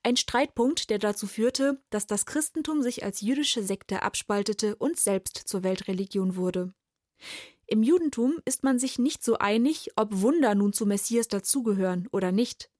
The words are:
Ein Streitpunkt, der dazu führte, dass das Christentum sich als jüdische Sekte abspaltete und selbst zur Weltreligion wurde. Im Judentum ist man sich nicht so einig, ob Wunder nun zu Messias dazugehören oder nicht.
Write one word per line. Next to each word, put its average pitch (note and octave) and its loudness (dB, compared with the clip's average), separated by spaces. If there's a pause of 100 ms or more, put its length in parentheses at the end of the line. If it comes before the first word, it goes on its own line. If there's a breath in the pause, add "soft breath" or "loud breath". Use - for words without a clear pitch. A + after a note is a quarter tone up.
Ein B3 2
Streitpunkt, C4 0
der G#3 0
dazu G#3 -2
führte, C4+ 0
dass G#3 -4
das G#3 -2
Christentum D4+ -2
sich A#3+ -2
als - -6
jüdische B3+ 0
Sekte G3 -4
abspaltete G#3 -2
und D#4+ -2
selbst F#3+ 0
zur F#3 -6
Weltreligion F#3 -2
wurde. F3+ -2 (1000 loud breath)
Im A3 4
Judentum D4+ 2
ist - -2
man C4 2
sich C4 -2
nicht C4 0
so A3+ 2
einig, A3+ 0
ob G#3+ 0
Wunder B3+ 4
nun G3+ 4
zu G#3 0
Messias A3 0
dazugehören G3 0
oder F#3+ 0
nicht. - -2